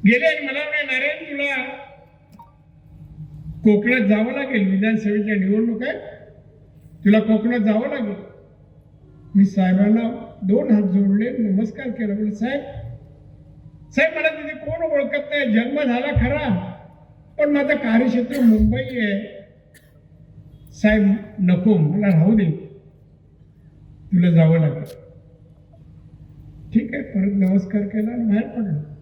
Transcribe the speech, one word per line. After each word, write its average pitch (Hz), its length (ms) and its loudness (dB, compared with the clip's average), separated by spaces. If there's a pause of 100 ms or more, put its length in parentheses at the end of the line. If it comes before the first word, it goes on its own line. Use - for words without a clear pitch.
गेले 240 180 4
आणि 302 220 0
मला 269 120 -6
म्हणे, 294 240 -6
"नारायण, 294 480 -6
तुला 277 320 -6 (2000)
कोकणात 214 440 2
जावं 214 240 2
लागेल, 262 400 -2
विधानसभेच्या 208 640 0
निवडणूक 214 480 0
आहे, 320 140 -6 (1080)
तुला 214 140 6
कोकणात 220 400 0
जावं 220 280 0
लागेल." 202 280 -6 (1200)
मी 196 100 6
साहेबांना 202 840 2 (160)
दोन 202 280 2
हात 208 100 6
जोडले, 202 560 0
नमस्कार 226 520 -2
केला. 208 240 -4
म्हणलं, 208 180 -4
"साहेब, 262 300 -4 (1300)
साहेब, 320 240 0
मला 311 120 -2
तिथे 311 440 -8
कोण 330 200 -4
ओळखत 277 380 -2
नाही, 277 240 -2
जन्म 262 300 0
झाला 254 240 -2
खरा, 254 680 -2 (680)
पण 294 100 2
माझं 285 260 0
कार्यक्षेत्र 247 680 0
मुंबई 220 400 4
आहे. 220 640 -6 (1300)
साहेब, 214 380 2 (280)
नको, 180 380 4
मला 175 300 2
राहू 185 300 6
दे, 196 80 4 (1700)
तुला 175 200 4
जावं 165 280 6
लागेल." 147 240 0 (1900)
"ठीक 226 200 0
आहे," 285 100 -6
परत 196 460 0
नमस्कार 202 320 0
केला 214 300 -4
आणि 240 120 -4
बाहेर 214 240 0
पडलो. 165 440 -6 (100)